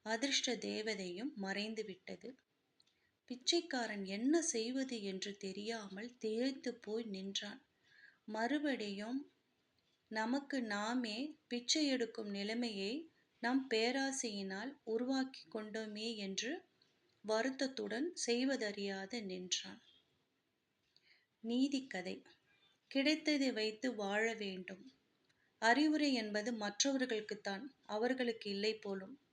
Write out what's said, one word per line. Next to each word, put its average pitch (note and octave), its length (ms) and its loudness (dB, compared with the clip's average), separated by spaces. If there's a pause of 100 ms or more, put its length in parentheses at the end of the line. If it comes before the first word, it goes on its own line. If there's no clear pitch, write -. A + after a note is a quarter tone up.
அதிர்ஷ்ட A#3+ 540 0
தேவதையும் G#3 800 -2
மறைந்து G#3 500 -2
விட்டது. F#3+ 500 -12 (880)
பிச்சைக்காரன் B3 800 0
என்ன B3 360 4
செய்வது B3 600 -2
என்று G3 360 -4
தெரியாமல் G#3 800 -8
திகைத்து A#3+ 580 0
போய் A3 280 -4
நின்றான். G3 640 -6 (580)
மறுபடியும் A#3 1080 0 (760)
நமக்கு B3 540 0
நாமே A3+ 760 0 (100)
பிச்சை B3 380 2
எடுக்கும் A#3 440 0
நிலைமையை G#3+ 840 -2 (280)
நம் C4 300 2
பேராசையினால் A#3 1000 0 (120)
உருவாக்கி C4 680 0
கொண்டோமே G#3+ 680 -4
என்று G#3 500 -4 (560)
வருத்தத்துடன் B3 960 0
செய்வதறியாது G#3 1080 0
நின்றான். F#3 580 -4 (1600)
நீதிக்கதை. A#3+ 800 0 (640)
கிடைத்ததை D4 680 4
வைத்து G#3+ 420 0
வாழ G#3+ 380 2
வேண்டும். F#3+ 500 -6 (720)
அறிவுரை C#4+ 560 6
என்பது G#3+ 380 0
மற்றவர்களுக்குத்தான், G#3+ 1120 0 (220)
அவர்களுக்கு A#3 640 0
இல்லை G#3+ 280 0
போலும். G3 440 -8 (120)